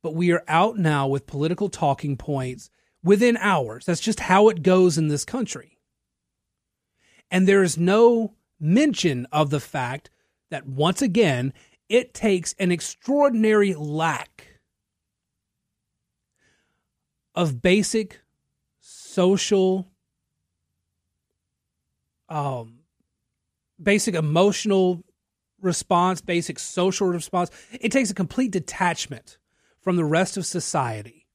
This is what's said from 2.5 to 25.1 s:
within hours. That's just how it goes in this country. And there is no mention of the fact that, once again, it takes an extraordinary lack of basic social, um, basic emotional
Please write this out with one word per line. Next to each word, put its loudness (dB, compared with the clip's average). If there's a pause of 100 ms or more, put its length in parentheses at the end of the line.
within 4
hours. -2
That's -2
just -4
how 6
it 0
goes 4
in 0
this -4
country. -10 (1500)
And 2
there 6
is 0
no 4 (280)
mention 0
of 0
the -2
fact -8 (400)
that, -12
once 0
again, 2 (360)
it 0
takes -2
an 0
extraordinary 0
lack -6 (2750)
of -2
basic 0 (580)
social, 0 (2500)
um, -8 (1040)
basic 0
emotional 0 (580)